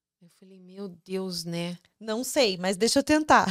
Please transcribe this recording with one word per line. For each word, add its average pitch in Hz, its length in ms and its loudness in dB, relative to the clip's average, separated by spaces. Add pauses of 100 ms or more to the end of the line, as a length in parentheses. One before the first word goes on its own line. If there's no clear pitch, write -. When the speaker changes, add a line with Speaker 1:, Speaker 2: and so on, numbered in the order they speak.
(220)
Speaker 1:
Eu 170 80 -20
falei, 190 300 -20
"Meu 185 300 -14
Deus, 180 560 -8
né?" 170 320 -6 (220)
Speaker 2:
"Não 220 240 -6
sei, 220 340 0
mas 185 200 -2
deixa 226 220 2
eu 277 40 4
tentar." 302 480 4